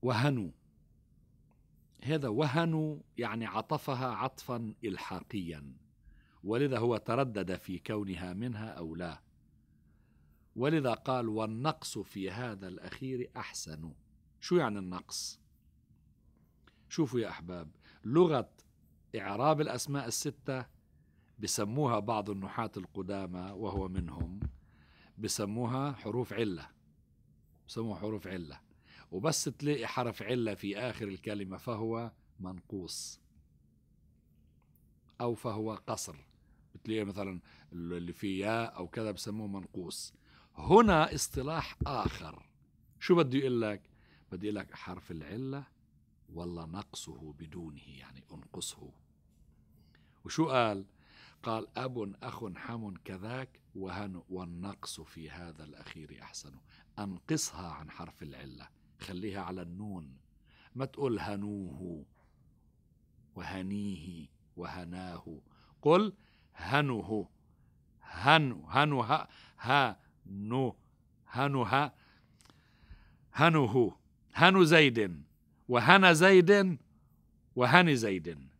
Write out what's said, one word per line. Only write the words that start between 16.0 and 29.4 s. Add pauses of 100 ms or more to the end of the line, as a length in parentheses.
شوفوا
يا
أحباب، (340)
لغة (680)
إعراب
الأسماء
الستة (720)
بسموها
بعض
النحاة
القدامى
وهو
منهم، (800)
بسموها
حروف
علة، (1000)
بسموها
حروف
علة. (520)
وبس